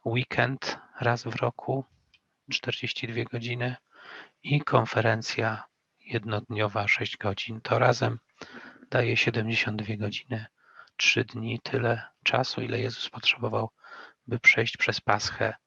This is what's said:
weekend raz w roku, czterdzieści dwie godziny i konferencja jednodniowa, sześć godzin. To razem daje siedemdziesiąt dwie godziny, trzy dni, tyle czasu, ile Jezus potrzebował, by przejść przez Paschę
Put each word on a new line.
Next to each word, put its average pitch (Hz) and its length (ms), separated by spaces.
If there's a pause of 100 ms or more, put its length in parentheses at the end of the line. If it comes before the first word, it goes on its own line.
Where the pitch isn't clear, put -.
weekend 123 720 (220)
raz 120 240
w 117 100
roku, 131 500 (680)
czterdzieści - 580
dwie 117 160
godziny 120 520 (680)
i 147 180
konferencja 113 1040 (360)
jednodniowa, 107 880
sześć - 280
godzin. 110 440
To 117 180
razem 120 400 (720)
daje 117 260
siedemdziesiąt 110 680
dwie 104 160
godziny, 104 480 (500)
trzy - 280
dni, 113 380
tyle 117 400 (200)
czasu, - 400
ile 113 180
Jezus 113 300
potrzebował, 110 600 (560)
by 117 120
przejść - 380
przez - 240
Paschę 107 540 (120)